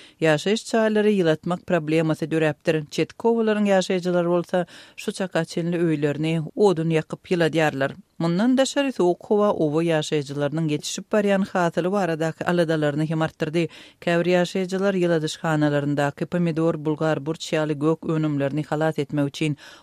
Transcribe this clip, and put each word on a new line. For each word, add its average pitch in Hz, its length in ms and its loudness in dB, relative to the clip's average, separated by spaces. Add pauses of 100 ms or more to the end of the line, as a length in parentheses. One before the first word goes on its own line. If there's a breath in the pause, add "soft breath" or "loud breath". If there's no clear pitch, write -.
(220 loud breath)
Ýaşaýyş 160 520 0
jaýlary 214 440 2
ýylatmak 170 480 0
problemasy 160 600 0
döräpdir. 156 640 0
Çetki - 320 -4
howalaryň 220 480 2
ýaşaýjylary 180 580 2
bolsa, 175 360 0 (320 loud breath)
şu - 140 -8
çaka 175 340 -4
çenli 170 320 -4
öýlerini 156 680 0 (120)
odun 165 340 2
ýakyp 160 420 -2
ýyladýarlar. 151 640 0 (240)
Mundan 190 380 2
daşary 269 340 0
sowuk 175 380 0
howa 208 220 4
owa 156 320 0
ýaşaýjylarynyň 151 840 -2
ýetişip 147 420 -6
barýan 202 400 2
hasyly 175 400 0
baradaky 165 540 -2
aladalaryny 156 640 0
hem 160 120 -2
artdyrdy. 156 460 -2 (340 loud breath)
Käbir 170 240 0
ýaşaýjylar 185 760 0
ýyladyşhanalaryndaky 151 1200 0
pomidor, 165 500 0 (100)
bulgar, 156 400 0
burç - 280 -6
ýaly 156 200 0
gök 156 360 -2
önümlerini 151 540 -2
halas 156 360 -2
etmek 143 280 -2
üçin 147 300 -4 (240 loud breath)